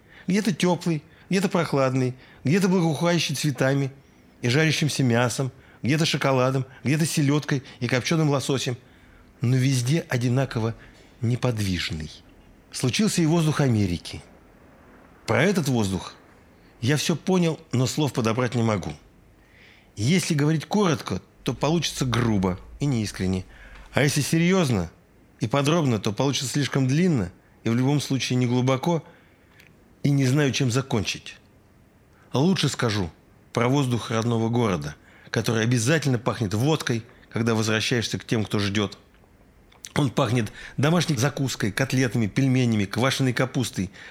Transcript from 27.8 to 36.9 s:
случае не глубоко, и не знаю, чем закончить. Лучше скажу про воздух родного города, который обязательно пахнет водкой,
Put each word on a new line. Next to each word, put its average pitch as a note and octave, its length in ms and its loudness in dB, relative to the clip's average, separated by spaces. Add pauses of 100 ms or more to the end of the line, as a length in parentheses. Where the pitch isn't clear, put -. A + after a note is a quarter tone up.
случае B2+ 380 -2
не B2+ 80 2
глубоко, B2+ 580 0 (1000)
и C#3+ 60 2
не C#3 160 2
знаю, C#3 260 2
чем B2+ 200 0
закончить. - 640 -4 (960)
Лучше D3+ 380 2
скажу G2+ 400 -2 (440)
про A#2 140 2
воздух B2+ 440 0
родного A2+ 380 0
города, F#2+ 460 0 (360)
который A2+ 320 0
обязательно B2+ 560 2
пахнет G#2 340 -2
водкой, A#2+ 500 0 (260)